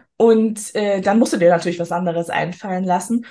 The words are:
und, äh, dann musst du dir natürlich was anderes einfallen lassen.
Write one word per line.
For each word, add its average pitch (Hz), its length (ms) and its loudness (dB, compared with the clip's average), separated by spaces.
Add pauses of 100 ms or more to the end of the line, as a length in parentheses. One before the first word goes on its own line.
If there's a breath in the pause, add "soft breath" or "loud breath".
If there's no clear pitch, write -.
(160)
und, 220 580 2
äh, 202 260 0
dann 202 180 2
musst 262 140 2
du - 40 -2
dir 175 140 4
natürlich 170 300 0
was 170 120 -6
anderes 170 380 -4
einfallen 185 540 -6
lassen. 196 460 -2